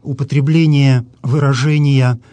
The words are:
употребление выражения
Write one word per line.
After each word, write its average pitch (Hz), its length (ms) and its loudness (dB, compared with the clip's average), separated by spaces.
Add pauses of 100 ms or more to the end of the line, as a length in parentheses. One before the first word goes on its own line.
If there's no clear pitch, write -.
употребление 143 1040 0 (160)
выражения 135 960 0 (140)